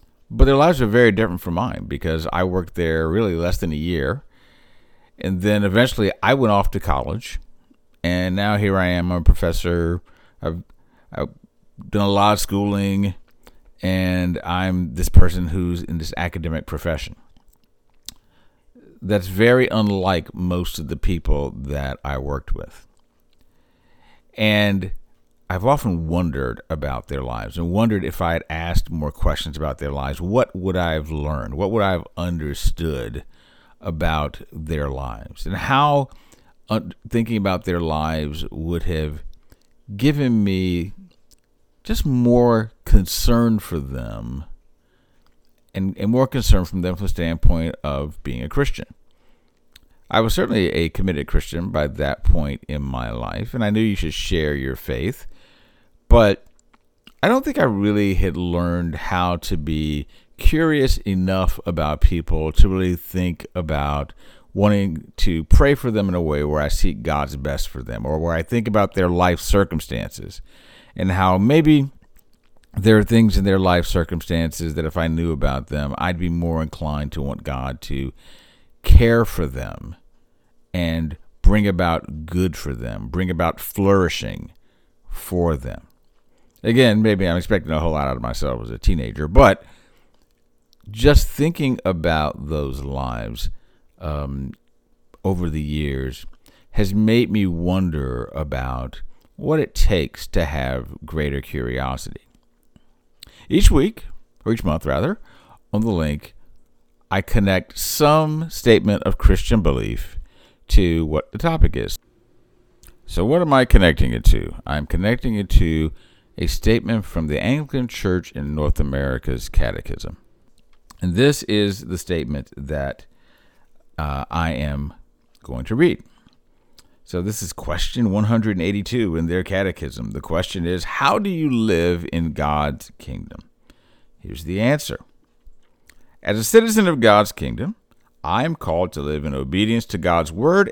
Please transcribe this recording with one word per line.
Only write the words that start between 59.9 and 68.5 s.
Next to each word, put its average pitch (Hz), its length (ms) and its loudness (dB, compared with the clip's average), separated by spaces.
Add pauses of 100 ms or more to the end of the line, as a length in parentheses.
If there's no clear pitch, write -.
curious 151 640 4
enough 95 680 -2
about 78 340 -4
people 80 520 2
to 104 160 8
really 92 260 0
think 90 580 -4
about 73 600 -4 (420)
wanting 98 600 0
to 82 260 2
pray 139 320 8
for 131 160 -4
them 104 180 0
in 92 60 -2
a 87 80 0
way 76 220 0
where 73 180 0
I 73 60 -2
seek - 340 2
God's 73 320 -4
best 69 340 -6
for 65 140 -12
them, 57 240 -8
or 78 140 -2
where 85 120 -2
I 82 120 -2
think 120 240 -2